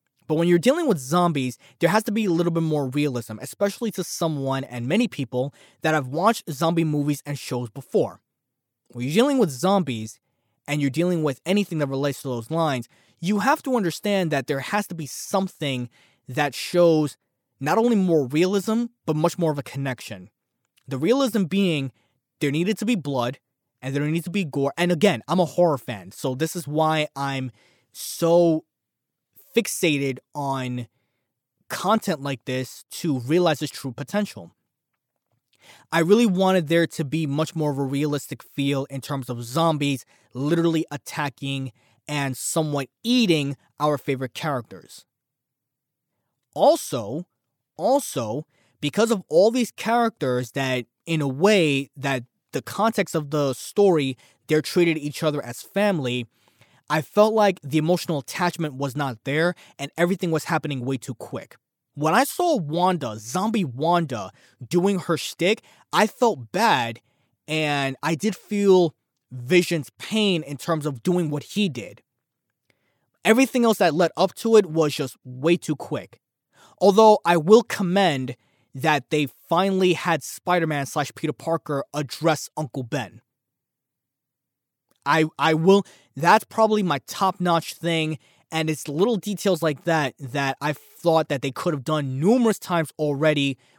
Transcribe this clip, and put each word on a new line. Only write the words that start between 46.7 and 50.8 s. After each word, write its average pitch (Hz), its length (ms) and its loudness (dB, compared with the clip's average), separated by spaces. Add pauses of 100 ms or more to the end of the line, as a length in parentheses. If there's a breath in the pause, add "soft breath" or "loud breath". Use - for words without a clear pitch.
also, 180 680 -2 (360)
because 202 280 0
of 208 200 -2
all 190 220 6
these 240 200 0
characters 214 800 -2
that, 131 340 -2 (200)